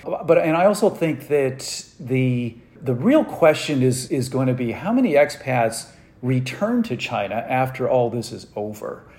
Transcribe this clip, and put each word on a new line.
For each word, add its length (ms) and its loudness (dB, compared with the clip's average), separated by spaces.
But, 340 2
and 180 2
I 100 4
also 260 4
think 380 -2
that 560 -2
the, 560 0
the 140 -2
real 300 4
question 580 2
is, 300 0
is 180 -2
going 160 -2
to 80 2
be 200 -4
how 200 -4
many 200 2
expats 760 0
return 640 -2
to 120 -4
China 400 -4
after 400 -2
all 220 2
this 200 -6
is 140 -12
over. 640 -10